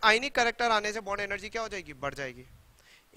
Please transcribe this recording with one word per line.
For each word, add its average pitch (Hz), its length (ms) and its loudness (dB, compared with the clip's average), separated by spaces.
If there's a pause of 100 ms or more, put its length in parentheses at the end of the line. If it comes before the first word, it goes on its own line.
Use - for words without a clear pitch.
आयनिक 220 320 6
कैरेक्टर 233 360 2
आने 208 220 2
से 220 60 -6
बॉन्ड 202 220 -4
एनर्जी 202 280 -6
क्या 226 120 -6
हो 220 80 -8
जाएगी? 175 240 -10
बढ़ 135 200 -6
जाएगी। 127 320 -10 (720)